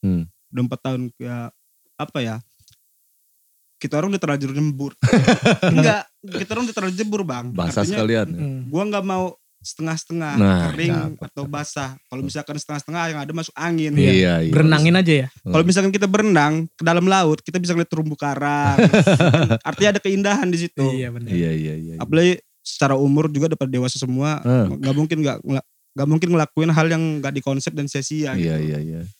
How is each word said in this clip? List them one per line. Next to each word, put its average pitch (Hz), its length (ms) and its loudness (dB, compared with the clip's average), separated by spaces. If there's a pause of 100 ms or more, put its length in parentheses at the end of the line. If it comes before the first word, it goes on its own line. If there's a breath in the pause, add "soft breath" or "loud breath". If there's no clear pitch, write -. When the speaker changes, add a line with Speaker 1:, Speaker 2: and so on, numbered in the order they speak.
Speaker 1:
Hmm. 92 220 0 (260)
Speaker 2:
Udah 123 140 -4
empat 123 180 -4
tahun, 131 200 -4 (160)
ya, 123 200 -10 (600)
apa 151 240 -8
ya? 113 160 -4 (1400)
Kita 147 200 -6
orang 180 160 0
udah 196 80 -2
terlanjur 143 320 -2
nyembur. 139 400 -2 (420)
Speaker 1:
<laughs> 185 400 2
Speaker 2:
Enggak, 208 320 4 (160)
kita 190 300 -10
orang 233 120 -4
udah 226 120 -8
terlanjur 185 220 -4
jembur, 208 260 -2
Bang. 123 260 -8
Speaker 1:
Basah 87 300 -2
Speaker 2:
Artinya, 101 160 0
Speaker 1:
sekalian. 110 320 0
Speaker 3:
Mm. 139 400 -6
Speaker 2:
gua 156 160 -2
nggak 208 180 -4
mau 185 220 -2 (340)
setengah-setengah, 160 760 -8
Speaker 1:
Nah, 98 240 4 (100)
Speaker 2:
kering 117 220 -2 (220)
Speaker 1:
cakep, - 80 -16
Speaker 2:
atau 143 200 -12
Speaker 1:
cakep. 139 120 -10
Speaker 2:
basah. 143 360 -8 (120)
Kalau 131 200 -12
misalkan 143 320 -8
setengah-setengah 151 520 -8
yang 151 140 -6
ada 143 100 -10
masuk 160 240 -8
angin. 160 400 -2
Speaker 1:
Iya, 143 180 6 (300)
iya. 165 80 0
Speaker 3:
Berenangin 156 440 4
aja 180 200 4
ya? 135 140 0 (100)
Speaker 1:
Hmm. - 140 -6
Speaker 2:
Kalau 156 100 4
misalkan 190 280 2
kita 202 160 0
berenang 170 640 4
ke - 120 -14
dalam 170 220 2
laut, 185 360 4
kita 170 160 -8
bisa 175 160 -2
ngeliat 170 160 0
terumbu 156 280 -4
karang. 143 640 0 (400)
Speaker 1:
<laughs> 151 420 4
Speaker 2:
Artinya 196 280 2
ada 202 120 0
keindahan 196 440 0
di 175 120 0
situ. 170 240 -6
Speaker 3:
Iya, 131 280 -2
benar. 117 180 -10
Speaker 1:
Iya, 87 220 0
iya, 78 240 -4
iya, 82 200 -10
iya. - 40 -
Speaker 2:
Apalagi 175 420 2 (180)
secara - 360 -2
umur 143 340 2
juga 151 200 0
udah 156 100 -2
pada 135 120 -4
dewasa 127 260 -2
semua, 135 440 -2
Speaker 1:
Hmm. 120 380 2
Speaker 2:
nggak 135 160 0
mungkin 156 260 0
nggak 139 200 -2
ngela-, 135 260 -4 (240)
nggak 143 200 -2
mungkin 160 200 2
ngelakuin 160 400 2
hal 160 180 4
yang 165 140 0 (160)
nggak 139 160 -6
dikonsep 139 380 -4
dan 147 140 -4
sia-sia 139 460 -4
Speaker 1:
Iya, 82 240 -2
Speaker 2:
gitu. 78 100 -2
Speaker 1:
iya, 76 120 -4
iya. 80 220 -8 (200)